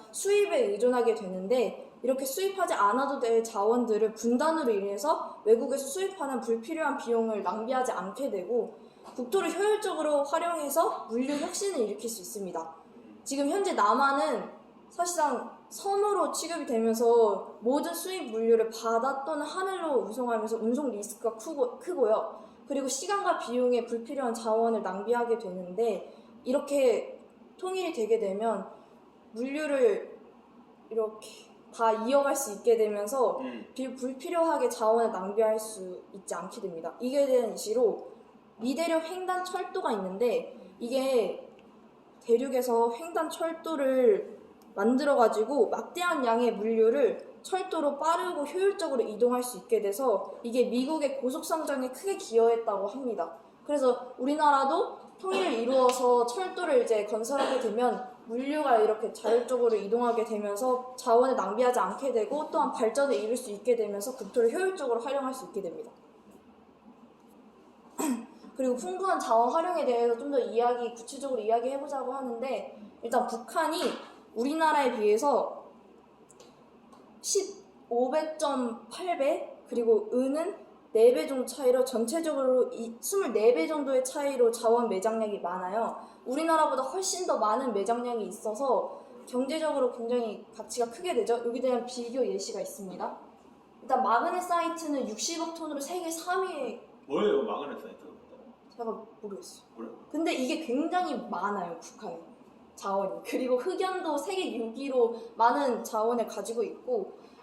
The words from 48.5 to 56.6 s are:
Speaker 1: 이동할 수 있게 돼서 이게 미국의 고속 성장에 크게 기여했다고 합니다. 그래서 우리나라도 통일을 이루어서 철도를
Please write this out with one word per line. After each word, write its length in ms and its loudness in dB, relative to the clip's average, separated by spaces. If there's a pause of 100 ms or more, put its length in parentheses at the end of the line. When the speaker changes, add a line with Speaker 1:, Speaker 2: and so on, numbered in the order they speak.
Speaker 1:
이동할 400 0
수 160 -8
있게 240 0
돼서 520 0 (100)
이게 220 2
미국의 540 -2
고속 240 -4
성장에 460 -2
크게 260 -6
기여했다고 720 2
합니다. 520 -6 (280)
그래서 520 0
우리나라도 800 2 (200)
통일을 360 0
이루어서 720 4
철도를 580 0